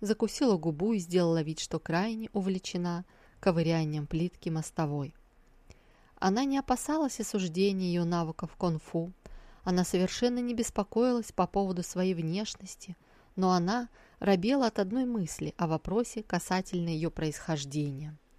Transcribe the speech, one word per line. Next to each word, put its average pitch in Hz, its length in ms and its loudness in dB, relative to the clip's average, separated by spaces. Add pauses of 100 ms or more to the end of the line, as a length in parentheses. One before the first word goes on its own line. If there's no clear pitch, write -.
закусила 214 560 2
губу 165 360 0
и 208 60 2
сделала 170 440 4
вид, 156 160 -4
что - 200 -4
крайне 220 540 -2
увлечена 180 720 -2 (340)
ковырянием 160 680 2
плитки 170 420 -4
мостовой. 147 640 -4 (1040)
Она 202 260 2
не 277 140 2
опасалась 277 640 0
осуждения 190 720 0
её 175 140 2
навыков 170 540 -2
кунг-фу. 170 540 -2 (520)
Она 180 200 2
совершенно 240 560 0
не 240 160 -2
беспокоилась 233 760 0
по 180 140 2
поводу 185 380 -2
своей 180 320 0
внешности, 180 840 -6 (380)
но 185 160 4
она 196 380 2 (300)
робела 208 460 4
от 220 140 0
одной 220 260 0
мысли 185 500 -4
о 175 120 0
вопросе 190 560 -2
касательно 180 640 -2
её 160 220 0
происхождения. 147 1080 -4 (220)